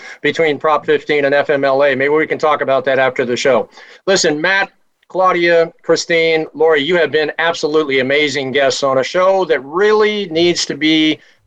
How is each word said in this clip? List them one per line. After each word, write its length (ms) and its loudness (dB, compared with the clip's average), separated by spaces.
between 360 -2
Prop 280 0
fifteen 400 0
and 80 0
F 160 0
M 120 0
L 220 2
A. 100 2
Maybe 140 -2
we 180 0
can 120 -6
talk 240 0
about 240 -2
that 120 0
after 280 0
the 100 -2
show. 320 0
Listen, 340 0
Matt, 320 -2
Claudia, 640 2
Christine, 720 0
Lori, 260 2
you 160 -2
have 140 2
been 280 0
absolutely 600 0
amazing 520 0
guests 320 0
on 140 0
a 80 0
show 400 0
that 160 0
really 680 0
needs 360 0
to 80 -8
be 440 0